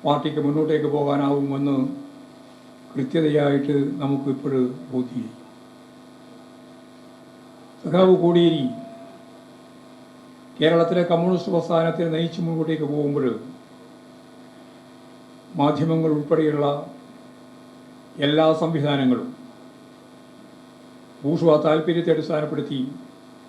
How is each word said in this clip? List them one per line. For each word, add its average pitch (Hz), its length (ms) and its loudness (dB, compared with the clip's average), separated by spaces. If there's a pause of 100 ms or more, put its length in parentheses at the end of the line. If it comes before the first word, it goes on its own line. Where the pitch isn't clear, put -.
പാർട്ടിക്ക് 147 420 0
മുന്നോട്ടേക്ക് 147 480 0
പോകാനാവുമെന്ന് 143 840 0 (1160)
കൃത്യതയായിട്ട് 143 840 0 (260)
നമുക്കിപ്പോൾ 139 520 -2 (380)
ബോധ്യമായി. 123 380 -6 (2500)
സഖാവ് 180 300 6 (100)
കോടിയേരി 170 400 4 (1900)
കേരളത്തിലെ 165 540 4
കമ്മ്യൂണിസ്റ്റ് 175 420 0
പ്രസ്ഥാനത്തെ 165 500 0 (120)
നയിച്ച് 165 300 -4
മുൻപോട്ടേക്ക് 160 460 -2
പോകുമ്പോൾ 143 340 -2 (2250)
മാധ്യമങ്ങൾ 160 560 0
ഉൾപ്പെടെയുള്ള 147 480 0 (1600)
എല്ലാ 156 180 4 (180)
സംവിധാനങ്ങളും 139 640 0 (1900)
ബൂർഷ്വാ 156 320 4 (100)
താല്പര്യത്തെ 160 500 2
അടിസ്ഥാനപ്പെടുത്തി 151 640 -4 (680)